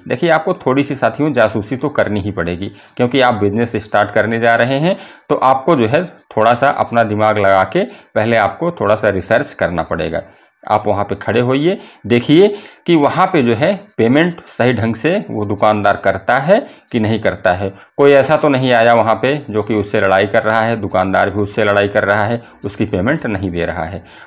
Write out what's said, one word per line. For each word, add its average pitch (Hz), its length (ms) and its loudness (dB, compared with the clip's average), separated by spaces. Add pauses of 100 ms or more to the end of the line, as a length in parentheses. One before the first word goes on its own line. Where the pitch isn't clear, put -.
देखिए, 170 220 -2
आपको 160 260 0
थोड़ी 139 280 0
सी 135 120 -6
साथियों 151 360 -2
जासूसी 113 460 0
तो 147 120 -4
करनी 104 320 -2
ही 101 100 -6
पड़ेगी 87 400 -6 (260)
क्योंकि 123 240 0
आप 123 140 2
बिजनेस 104 420 -2
स्टार्ट 104 340 -2
करने 113 280 0
जा 117 160 2
रहे 123 240 0
हैं 180 160 0 (340)
तो 151 80 0
आपको 135 380 2
जो 120 120 2
है 143 160 0 (280)
थोड़ा 113 240 4
सा 135 140 2
अपना 117 360 0
दिमाग 107 320 0
लगा 98 280 4
के 175 180 -2 (320)
पहले 113 220 0
आपको 104 340 0
थोड़ा 107 240 0
सा 110 140 0
रिसर्च 110 440 -2
करना 85 300 -4
पड़ेगा। 82 380 -6 (420)
आप 107 240 -2
वहाँ 101 180 0
पे 98 100 -6
खड़े 104 240 -2
होइए, 139 380 0 (300)
देखिए 147 400 4 (380)
कि 170 100 2
वहाँ 151 320 2
पे 180 160 0
जो 117 120 2
है 156 180 0 (240)
पेमेंट 147 500 0
सही 123 260 0
ढंग 117 220 -2
से 160 220 -2 (120)
वो 107 160 -6
दुकानदार 101 520 2
करता 98 420 0
है 180 200 2 (320)
कि 123 80 -2
नहीं 107 200 0
करता 90 340 0
है। 95 180 -6 (260)
कोई 143 140 6
ऐसा 143 260 4
तो 151 120 0
नहीं 131 240 2
आया 117 200 4
वहाँ 110 220 2
पे 127 200 0 (140)
जो 104 140 -2
कि 107 120 -4
उससे 104 260 -2
लड़ाई 98 260 2
कर - 160 0
रहा 110 180 2
है, 117 140 0
दुकानदार 95 540 0
भी 101 120 -4
उससे 104 220 -4
लड़ाई 101 240 2
कर - 160 0
रहा 101 220 0
है, 117 160 -4 (240)
उसकी 104 220 -6
पेमेंट 110 400 -2
नहीं 98 240 -4
दे 85 140 -4
रहा 82 180 -6
है। 85 200 -10 (240)